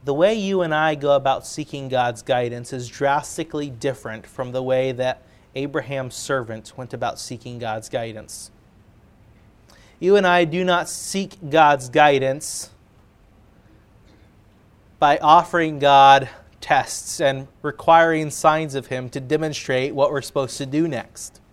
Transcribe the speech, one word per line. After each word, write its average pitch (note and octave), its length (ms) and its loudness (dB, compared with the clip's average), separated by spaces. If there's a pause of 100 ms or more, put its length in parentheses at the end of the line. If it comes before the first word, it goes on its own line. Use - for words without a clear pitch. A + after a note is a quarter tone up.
The C#3 80 -2
way F3+ 220 4
you G3 260 -2
and E3 100 -2
I D#3 220 2
go C#3+ 220 2
about C3+ 320 0
seeking C#3+ 420 -10
God's B2 320 -2
guidance A#2+ 500 -2
is B2 160 -10
drastically C#3+ 840 -4
different A#2+ 560 -8
from B2+ 240 -10
the B2+ 100 -4
way C3 300 0
that B2+ 320 -4 (320)
Abraham's C3+ 580 -6
servant A2+ 640 -6
went B2 160 -14
about A#2 240 -6
seeking B2 400 -14
God's A2+ 320 -8
guidance. A2+ 600 -10 (1500)
You F#3 160 4
and F#3+ 120 4
I F3 180 4
do F3 180 -2
not F3 260 0
seek - 600 -8
God's C#3+ 400 4
guidance C#3+ 800 2 (2250)
by D3 180 4
offering D#3+ 640 4
God C#3 500 8 (320)
tests - 580 -4
and C3+ 280 -2 (160)
requiring D#3+ 680 2
signs D#3 460 0
of C3 120 -8
him B2+ 220 -6
to C#3+ 100 -10
demonstrate C#3+ 760 -4
what C#3 160 2
we're C#3 100 -4
supposed - 380 -6
to C#3 80 -6
do D3+ 200 0
next. - 540 -10 (120)